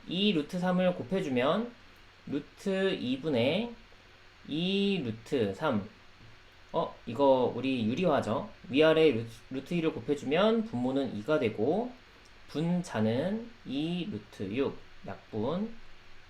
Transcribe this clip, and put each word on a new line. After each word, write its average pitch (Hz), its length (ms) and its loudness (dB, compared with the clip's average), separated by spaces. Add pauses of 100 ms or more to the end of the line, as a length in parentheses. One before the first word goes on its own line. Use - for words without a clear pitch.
이 196 260 2
루트 170 280 -2
삼을 180 340 2
곱해주면 147 760 0 (560)
루트 190 680 -2
이 180 260 -2
분의 160 500 2 (760)
이 190 580 0
루트 110 500 -2
삼. 120 340 0 (840)
어, - 240 -2 (120)
이거 127 500 4
우리 123 300 0
유리화죠. 131 640 0 (200)
위아래 156 420 6
루트, 113 180 0 (220)
루트 131 240 -6
이를 160 180 0
곱해주면 165 760 2
분모는 131 500 -2
이가 143 240 2
되고 143 500 0 (580)
분자는 170 1000 -2 (160)
이 160 460 -4
루트 104 420 -8
육, 127 240 -2 (260)
약분. 143 720 -6 (560)